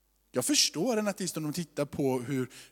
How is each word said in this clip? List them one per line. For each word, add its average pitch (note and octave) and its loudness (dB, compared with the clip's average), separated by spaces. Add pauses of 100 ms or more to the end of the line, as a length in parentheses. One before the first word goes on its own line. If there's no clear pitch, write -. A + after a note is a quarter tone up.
(300)
Jag - 0
förstår A#3+ 2
en G#3+ 0
ateist G3 -4
om D#3+ -4
de D3+ -4
tittar D3+ -4
på C3+ 0
hur B2+ -2 (220)